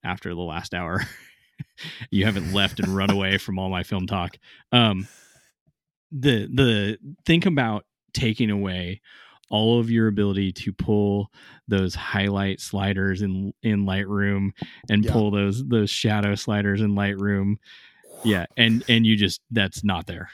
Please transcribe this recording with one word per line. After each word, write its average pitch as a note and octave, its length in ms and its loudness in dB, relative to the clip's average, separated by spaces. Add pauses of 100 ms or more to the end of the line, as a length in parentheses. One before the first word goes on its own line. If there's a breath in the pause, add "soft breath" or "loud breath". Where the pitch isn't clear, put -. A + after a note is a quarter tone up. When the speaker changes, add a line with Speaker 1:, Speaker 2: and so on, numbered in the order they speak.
Speaker 1:
after F2+ 320 -8
the E2+ 60 -6
last F2 340 -8
hour, F2+ 280 -4 (540 loud breath)
<laughs> - 540 -16
you G2 140 2
haven't F#2+ 280 -2
left G2 280 0
and F#2+ 160 -2
run G2 140 0
away G2 280 0
Speaker 2:
<laughs> - 0 -
Speaker 1:
from F#2+ 220 -6
all F#2+ 100 -2
my F2+ 140 -4
film F#2 240 -4
talk. F2 280 -4 (360 loud breath)
Um, G#2+ 340 4 (1080 loud breath)
the, B2+ 400 2
the, A2 460 2 (260)
think E3+ 220 4
about B2 380 0 (300)
taking A2 360 0
away F#2+ 500 -2 (500 loud breath)
all A2 280 4
of A#2 120 0
your A2+ 180 4
ability G2+ 440 0
to - 200 -8
pull G2+ 580 0 (380 loud breath)
those F#2+ 260 0
highlight G2 640 -2
sliders G2 640 -2
in, G2 300 -4 (100)
in G#2 220 0
Lightroom G2 640 -2 (380 loud breath)
and G#2 160 2
Speaker 2:
Yeah. - 80 0
Speaker 1:
pull G#2+ 180 2
those, G2+ 360 0
those A2+ 240 2
shadow G#2 440 0
sliders G2+ 460 0
in G#2+ 140 2
Lightroom. G2+ 640 0 (680 loud breath)
Yeah. G2 220 2 (100)
And, A2+ 320 4
and A2+ 180 4
you A2 100 6
just, G2+ 240 0 (100)
that's G#2 340 -2
not F#2 220 -2
there. F2 280 -12